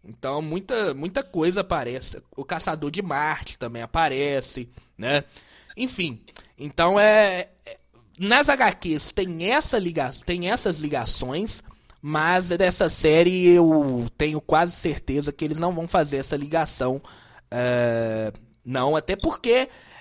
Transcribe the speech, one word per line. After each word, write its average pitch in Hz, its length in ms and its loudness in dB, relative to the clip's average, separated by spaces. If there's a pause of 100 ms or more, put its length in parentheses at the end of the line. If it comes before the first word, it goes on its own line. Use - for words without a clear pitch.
Então, 135 320 -6
muita, 185 540 -4
muita 175 260 -4
coisa 185 420 -2
aparece. 131 600 -6 (140)
O 135 80 -10
Caçador 156 480 -6
de 190 100 -6
Marte 151 560 -4
também 117 240 -10
aparece, 135 880 -2 (260)
né? 139 280 0 (520)
Enfim. 180 460 -6 (340)
Então, 170 420 0
é... 208 520 6 (160)
é, - 100 -18 (400)
nas 240 320 2
H 262 260 4
Qs 156 360 -4
tem 185 400 -4
essa 269 280 0
liga-, 165 360 -2 (100)
tem 175 240 -4
essas 202 300 -2
ligações, 147 840 -4 (400)
mas 165 500 0
dessa 180 380 2
série 175 600 6
eu 156 580 6 (100)
tenho 151 240 -2
quase 170 320 2
certeza 143 600 -4
que - 120 -6
eles 151 140 -4
não 175 160 -2
vão 165 140 -6
fazer 143 300 0
essa 135 180 -6
ligação, 143 680 -2 (480)
é, 117 840 0 (320)
não, 131 300 -2
até 160 220 -2
porque, 262 520 0 (320)